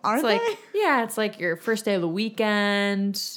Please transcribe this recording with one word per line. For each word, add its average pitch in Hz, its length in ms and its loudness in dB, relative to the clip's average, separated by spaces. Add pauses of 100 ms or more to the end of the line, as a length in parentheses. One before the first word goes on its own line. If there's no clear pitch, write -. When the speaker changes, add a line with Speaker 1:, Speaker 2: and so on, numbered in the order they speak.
Speaker 1:
Are 214 140 2
Speaker 2:
It's 311 60 2
Speaker 1:
they? 233 160 4
Speaker 2:
like, 466 200 -2 (140)
yeah, 311 320 2
it's 220 140 -6
like 208 200 -2
your 170 180 0
first 214 280 -2
day 208 100 2
of 185 60 2
the 170 80 0
weekend. 202 1120 0 (140)